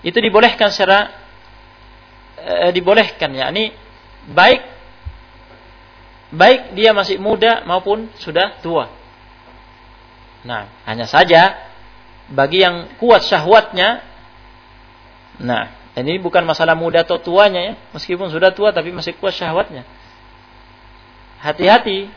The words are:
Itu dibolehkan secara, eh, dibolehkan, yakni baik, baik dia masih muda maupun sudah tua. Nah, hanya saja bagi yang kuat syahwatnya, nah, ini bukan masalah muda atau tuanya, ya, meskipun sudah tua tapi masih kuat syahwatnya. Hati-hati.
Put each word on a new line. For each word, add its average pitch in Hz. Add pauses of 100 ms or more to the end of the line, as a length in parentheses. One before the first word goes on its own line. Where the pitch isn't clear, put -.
Itu 190
dibolehkan 220
secara, 202 (1300)
eh, 175
dibolehkan, 180
yakni 165 (560)
baik, 185 (1700)
baik 190
dia 220
masih 190
muda 220
maupun 196 (160)
sudah 180
tua. 160 (1600)
Nah, 110 (160)
hanya 113
saja 170 (720)
bagi 143
yang 175 (160)
kuat 226
syahwatnya, 196 (1400)
nah, 113 (240)
ini 165
bukan 175
masalah 160
muda 165
atau 170
tuanya, 185
ya, 202 (160)
meskipun 180
sudah 185
tua 208
tapi 175
masih 170
kuat 190
syahwatnya. 160 (1600)
Hati-hati. 196 (100)